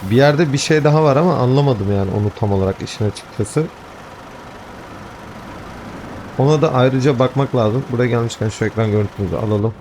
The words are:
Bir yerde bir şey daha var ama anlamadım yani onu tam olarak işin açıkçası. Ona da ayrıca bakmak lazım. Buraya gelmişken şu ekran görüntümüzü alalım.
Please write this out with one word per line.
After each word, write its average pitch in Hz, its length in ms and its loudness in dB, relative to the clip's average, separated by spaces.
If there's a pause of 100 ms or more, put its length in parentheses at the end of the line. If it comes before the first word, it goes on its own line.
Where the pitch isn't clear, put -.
(120)
Bir 113 40 4
yerde 143 380 6
bir 143 40 0
şey 151 260 2
daha 151 200 4
var 143 120 4
ama 165 200 4
anlamadım 123 600 2
yani 98 160 0
onu 104 280 0
tam 104 120 0
olarak 95 300 0
işin 107 280 -2
açıkçası. - 560 -4 (2750)
Ona 143 240 4
da 156 120 2
ayrıca 127 460 4
bakmak 135 360 0
lazım. 117 360 2
Buraya 123 160 0
gelmişken 117 420 -2
şu 110 160 -4
ekran 107 260 0
görüntümüzü 101 440 -2
alalım. 107 460 0